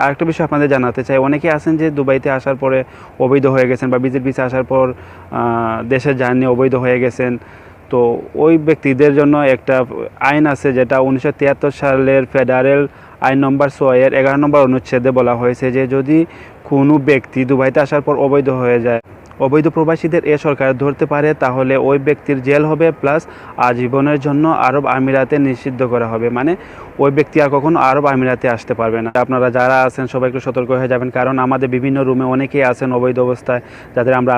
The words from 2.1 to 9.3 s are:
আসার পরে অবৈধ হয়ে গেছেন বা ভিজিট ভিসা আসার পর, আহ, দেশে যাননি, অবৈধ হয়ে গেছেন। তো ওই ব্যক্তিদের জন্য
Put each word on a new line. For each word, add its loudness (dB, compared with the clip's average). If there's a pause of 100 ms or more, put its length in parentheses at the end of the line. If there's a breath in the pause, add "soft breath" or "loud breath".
আসার -4
পরে 0 (460 loud breath)
অবৈধ 2 (100)
হয়ে 2
গেছেন -2
বা 2
ভিজিট -2
ভিসা -4
আসার -2
পর, 2
আহ, -6 (140)
দেশে 0
যাননি, 0
অবৈধ 2 (100)
হয়ে 0
গেছেন। -2 (600 loud breath)
তো 2 (440)
ওই 6 (120)
ব্যক্তিদের 2
জন্য 4 (200)